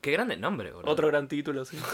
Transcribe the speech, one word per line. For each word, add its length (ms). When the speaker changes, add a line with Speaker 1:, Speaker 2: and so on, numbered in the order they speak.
Speaker 1:
Qué 100
grande 240
nombre, 360
boludo. 200
Speaker 2:
Otro 160
gran 200
título, 380
sí. 120